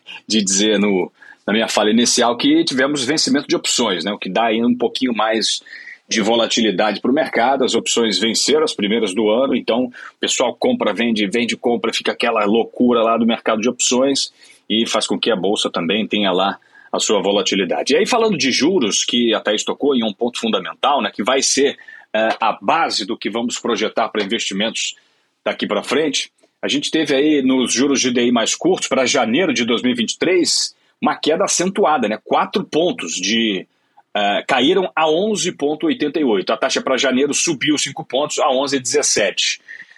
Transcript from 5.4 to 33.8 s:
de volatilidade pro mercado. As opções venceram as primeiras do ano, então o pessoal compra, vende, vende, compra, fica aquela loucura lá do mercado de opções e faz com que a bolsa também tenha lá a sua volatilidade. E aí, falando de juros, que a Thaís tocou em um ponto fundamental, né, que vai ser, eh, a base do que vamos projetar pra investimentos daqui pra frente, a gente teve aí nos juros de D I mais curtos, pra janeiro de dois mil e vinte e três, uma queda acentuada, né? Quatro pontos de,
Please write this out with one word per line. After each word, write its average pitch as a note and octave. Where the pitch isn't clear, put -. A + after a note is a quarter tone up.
de A2
volatilidade G#2+
pro A#2
mercado. B2+
As A#2
opções A2
venceram A#2
as -
primeiras G2+
do G#2+
ano, C3
então A#2
o -
pessoal -
compra, A#2
vende, G#2+
vende, A#2
compra, A#2
fica -
aquela A2+
loucura A2+
lá A2+
do A2+
mercado A2+
de B2
opções C3
e G#2+
faz G#2+
com G2+
que A#2
a A2
bolsa F#2+
também F#2+
tenha G#2
lá F#2+
a F#2
sua G2+
volatilidade. F#2+
E -
aí, G3
falando A3
de C3
juros, B2
que A#2+
a G2
Thaís G#2+
tocou C#3
em A#2
um G#2+
ponto A#2+
fundamental, A2
né, G2+
que -
vai C3
ser, -
eh, A2
a G#2+
base C3+
do A2
que A2+
vamos A#2
projetar A2
pra G#2+
investimentos G2+
daqui G#2
pra G2+
frente, C#3+
a G#2
gente C#3+
teve D3+
aí D3
nos C3
juros C3+
de B2+
D A#2+
I B2
mais A2+
curtos, -
pra C3
janeiro B2+
de A#2+
dois A2+
mil B2
e B2
vinte A2+
e -
três, E3
uma C#3+
queda E3
acentuada, E3+
né? G#2+
Quatro F#3
pontos D3
de, G2+